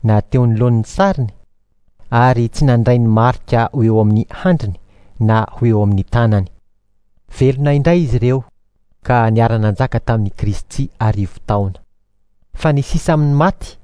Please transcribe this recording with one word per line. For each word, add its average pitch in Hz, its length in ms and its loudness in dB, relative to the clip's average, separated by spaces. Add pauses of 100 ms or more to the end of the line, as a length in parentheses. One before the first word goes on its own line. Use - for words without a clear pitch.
na 107 200 2
teo 127 220 0
anoloan'ny 117 420 0
sariny, 165 460 -2 (760)
ary 120 380 2
tsy - 160 -2
nandray 120 340 4
ny 117 100 2
marika 113 640 0
ho 135 100 -2
eo 110 180 2
amin'ny 107 300 2
handriny 156 480 -2 (420)
na 110 340 2
ho 120 120 -2
eo 110 160 2
amin'ny 101 220 0
tanany. 110 420 0 (920)
Velona 139 360 0
indray 165 280 2
izy 123 140 -2
ireo, 123 280 0 (580)
ka 117 280 2
niara-nanjaka 110 680 0
tamin'i 107 300 -2
Kristy - 580 -6 (100)
arivo 101 480 -2
taona. 101 360 -4 (720)
Fa - 180 -2
ny 143 100 0
sisa - 320 -2
amin'ny 147 200 2
maty 156 500 -2